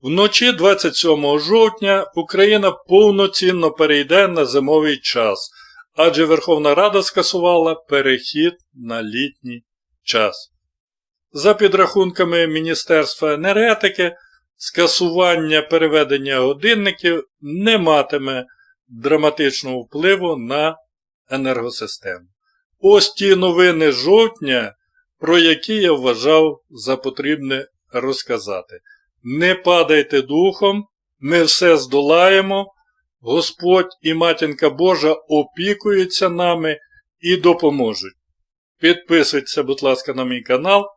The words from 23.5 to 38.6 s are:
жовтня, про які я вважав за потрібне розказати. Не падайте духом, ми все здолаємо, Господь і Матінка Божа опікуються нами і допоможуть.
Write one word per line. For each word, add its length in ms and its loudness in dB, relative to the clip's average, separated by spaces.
жовтня, 840 0
про 180 2
які 380 0
я 160 0
вважав 760 0
за 280 -6
потрібне 680 -6
розказати. 840 -8
Не 320 0
падайте 680 2
духом, 640 0
ми 240 0
все 340 4
здолаємо, 960 2
Господь 680 0
і 120 -2
Матінка 560 0
Божа 440 0
опікуються 1160 -2
нами 480 -2
і 180 0
допоможуть. 760 0